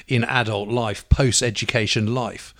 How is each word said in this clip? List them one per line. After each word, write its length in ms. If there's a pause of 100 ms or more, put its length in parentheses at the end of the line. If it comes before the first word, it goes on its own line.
in 160
adult 460
life, 400
post-education 1040
life, 460